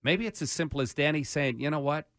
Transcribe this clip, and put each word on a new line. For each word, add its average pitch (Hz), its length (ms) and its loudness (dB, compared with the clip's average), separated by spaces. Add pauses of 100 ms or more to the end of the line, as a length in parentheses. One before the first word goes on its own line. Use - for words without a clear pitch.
Maybe 190 220 2
it's - 160 -6
as 143 80 -2
simple 151 300 -2
as 127 140 -2
Danny 151 280 2
saying, 131 380 -2
"You 143 100 0
know 151 80 0
what? 147 300 -2 (100)